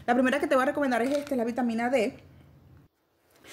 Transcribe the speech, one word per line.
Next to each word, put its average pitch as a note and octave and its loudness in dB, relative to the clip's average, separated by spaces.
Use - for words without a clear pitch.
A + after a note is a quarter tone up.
La A#3+ 2
primera B3+ 2
que D#4+ -2
te C#4+ 2
voy C4 4
a - 0
recomendar C#4 0
es C4 0
esta, C#4+ -8
es C4+ -2
la A3+ -2
vitamina A#3+ -2
D. B3 -2